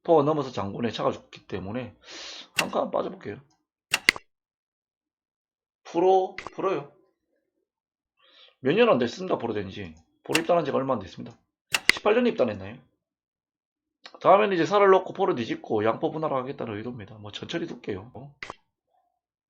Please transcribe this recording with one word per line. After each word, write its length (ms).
포가 200
넘어서 280
장군에 400
차가 200
죽기 360
때문에 480
한 140
칸 200
빠져볼게요. 460
프로, 520
프로요. 400
몇 160
년 140
안 100
됐습니다. 380
프로 160
된 160
지. 260
프로 160
입단한 260
지가 120
얼마 160
안 60
됐습니다. 360
십팔 220
년 120
입단했나요? 500
다음에는 340
이제 100
살을 240
넣고 240
포를 220
뒤집고 500
양포 260
분할하겠다는 680
의도입니다. 400
뭐 140
천천히 360
둘게요. 460
어, 220